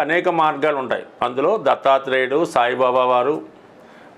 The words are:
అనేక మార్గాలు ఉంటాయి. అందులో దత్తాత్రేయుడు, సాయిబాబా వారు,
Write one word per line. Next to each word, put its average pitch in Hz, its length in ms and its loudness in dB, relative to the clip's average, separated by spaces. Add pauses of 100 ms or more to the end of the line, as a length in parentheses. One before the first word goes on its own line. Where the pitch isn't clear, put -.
అనేక 175 240 0 (120)
మార్గాలు 151 420 0
ఉంటాయి. 113 220 -6 (200)
అందులో 135 260 -2 (160)
దత్తాత్రేయుడు, 131 720 0 (160)
సాయిబాబా 127 480 2 (100)
వారు, 127 220 0 (840)